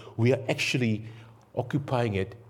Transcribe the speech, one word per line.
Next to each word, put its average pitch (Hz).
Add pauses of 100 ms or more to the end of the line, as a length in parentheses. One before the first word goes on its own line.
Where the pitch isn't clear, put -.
(160)
we 120
are 131
actually 113 (500)
occupying 123
it 95 (140)